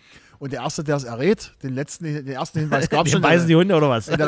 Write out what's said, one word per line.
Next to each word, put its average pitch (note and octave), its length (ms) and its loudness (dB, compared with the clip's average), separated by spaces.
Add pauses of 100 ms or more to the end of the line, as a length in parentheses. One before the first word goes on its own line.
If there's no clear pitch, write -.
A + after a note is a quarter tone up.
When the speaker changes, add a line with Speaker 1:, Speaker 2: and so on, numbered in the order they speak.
(400)
Speaker 1:
Und C#3 140 -10
der A#2+ 80 -8
Erste, D#3 220 -6
der D3 140 0
es C#3 60 -4
errät, C3 500 -2 (100)
den C3+ 100 -6
letzten, D3 320 -8
den D3 220 -6
ersten C3+ 320 -6
Hinweis D3 300 -2
Speaker 2:
<laughs> - 0 -
Speaker 1:
gab's - 160 0
Speaker 2:
Den C#3+ 80 0
Speaker 1:
schon. E3 80 2
Speaker 2:
beißen E3 260 4
die E3 80 6
Hunde F#3 200 4
oder D3+ 140 4
was? A#2 180 0
Speaker 1:
In - 100 -2
der D3+ 100 2